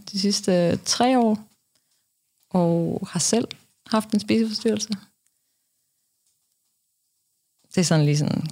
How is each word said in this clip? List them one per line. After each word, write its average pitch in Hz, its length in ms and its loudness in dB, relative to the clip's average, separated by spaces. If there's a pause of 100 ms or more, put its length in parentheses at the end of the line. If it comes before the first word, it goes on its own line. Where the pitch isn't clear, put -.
(120)
de 202 80 -6
sidste 185 580 0
tre 254 420 2
år, 214 200 2 (1080)
og 170 640 0
har 175 80 -4
selv - 280 0 (400)
haft 220 240 -2
en 214 80 2
spiseforstyrrelse. 220 680 -2 (2750)
Det - 20 -8
er 185 60 4
sådan 151 220 4
lige 147 120 2
sådan - 340 -2